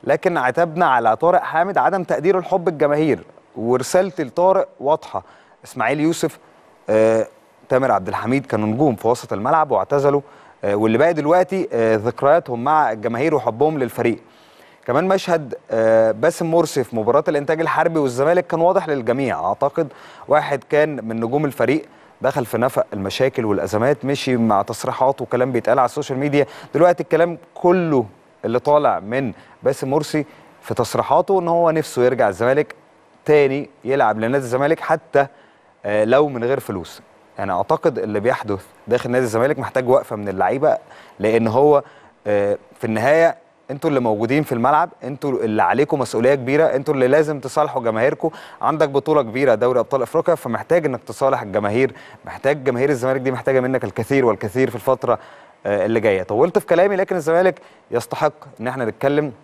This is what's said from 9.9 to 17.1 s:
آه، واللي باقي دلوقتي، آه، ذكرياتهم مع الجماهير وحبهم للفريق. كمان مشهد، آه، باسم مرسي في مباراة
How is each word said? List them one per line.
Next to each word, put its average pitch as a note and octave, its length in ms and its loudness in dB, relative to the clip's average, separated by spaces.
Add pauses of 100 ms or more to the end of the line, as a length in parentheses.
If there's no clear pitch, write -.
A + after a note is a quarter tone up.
آه، G2+ 120 0
واللي A2 220 2
باقي E3 160 4
دلوقتي، F3 600 0
آه، A2+ 220 2
ذكرياتهم B2 680 0
مع C#3+ 280 2
الجماهير A#2 440 -2
وحبهم C3+ 440 -2
للفريق. A#2+ 400 -2 (680)
كمان D3 220 0
مشهد، E3+ 480 -2 (160)
آه، A2+ 400 4
باسم D#3+ 400 -2
مرسي D#3 320 0
في A#2 120 -8
مباراة A#2+ 320 2